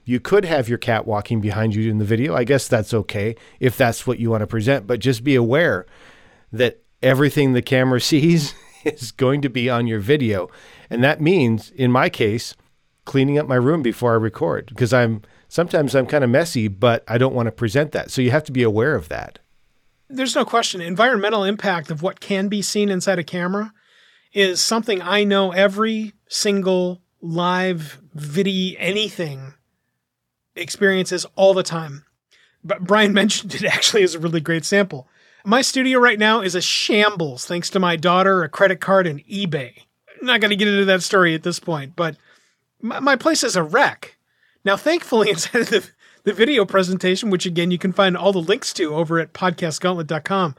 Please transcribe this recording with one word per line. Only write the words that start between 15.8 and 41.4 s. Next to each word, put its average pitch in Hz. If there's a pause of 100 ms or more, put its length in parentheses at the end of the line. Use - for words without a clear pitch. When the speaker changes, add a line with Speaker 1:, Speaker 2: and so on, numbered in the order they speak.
Speaker 1:
I'm 131
kinda 143
messy, 127
but 117
I 113
don't 127
want 120
to 110
present 131
that. -
So -
you 123
have 151
to 143
be 127
aware 113
of 90
that. - (720)
Speaker 2:
There's 262
no 294
question. 214
Environmental 208
impact 196
of 156
what 190
can 196
be 208
seen 208
inside 185
a 165
camera 190 (600)
is 185
something 220
I 196
know 196
every 208 (160)
single 185 (200)
live 175 (140)
video, 185
anything, 165 (1000)
experiences 185
all 196
the 185
time. 160 (580)
But 185
Brian 202
<laughs> -
mentioned 202
it -
actually 196
is 175
a 165
really 165
great 165
sample. 190 (360)
My 226
studio 262
right 240
now 220
is 185
a 180
shambles, 190
thanks 175
to 196
my 175
daughter, 180
a 151
credit 190
card, 190
and 147
eBay. 160 (480)
I'm 254
not 240
gonna 208
get 208
into 202
that 190
story 175
at 160